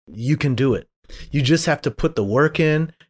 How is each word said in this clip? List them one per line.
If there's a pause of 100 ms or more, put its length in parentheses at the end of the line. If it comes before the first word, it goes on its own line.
You
can
do
it. (400)
You
just
have
to
put
the
work
in, (180)